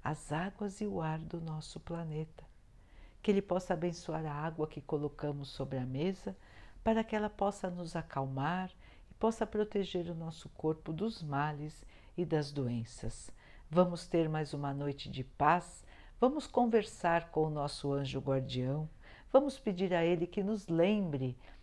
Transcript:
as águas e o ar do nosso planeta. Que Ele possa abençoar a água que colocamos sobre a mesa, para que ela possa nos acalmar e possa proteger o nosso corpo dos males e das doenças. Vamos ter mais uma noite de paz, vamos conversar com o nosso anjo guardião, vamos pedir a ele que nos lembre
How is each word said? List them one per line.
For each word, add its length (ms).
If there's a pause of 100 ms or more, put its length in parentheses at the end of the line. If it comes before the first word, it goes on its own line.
as 280
águas 500
e 40
o 160
ar 180
do 200
nosso 400
planeta. 720 (720)
Que 80
Ele 100
possa 320
abençoar 520
a 80
água 340
que 140
colocamos 640
sobre 300
a 80
mesa, 500 (480)
para 220
que 100
ela 140
possa 400
nos 260
acalmar 760 (400)
e 40
possa 340
proteger 640
o 40
nosso 360
corpo 420
dos 320
males 640 (320)
e 80
das 260
doenças. 800 (400)
Vamos 340
ter 220
mais 260
uma 200
noite 360
de 140
paz, 640 (340)
vamos 260
conversar 880
com 140
o 40
nosso 440
anjo 260
guardião, 680 (420)
vamos 260
pedir 360
a 100
ele 240
que 160
nos 240
lembre 680 (260)